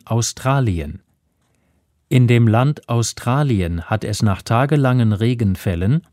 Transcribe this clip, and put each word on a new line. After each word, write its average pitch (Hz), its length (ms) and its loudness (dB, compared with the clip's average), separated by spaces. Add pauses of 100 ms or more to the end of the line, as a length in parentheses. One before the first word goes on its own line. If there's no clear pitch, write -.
Australien. 117 960 -2 (1040)
In 127 200 4
dem 117 200 4
Land 127 400 0
Australien 117 960 -2
hat - 220 -4
es 107 160 -6
nach 101 200 0
tagelangen 127 720 2
Regenfällen 107 1000 -2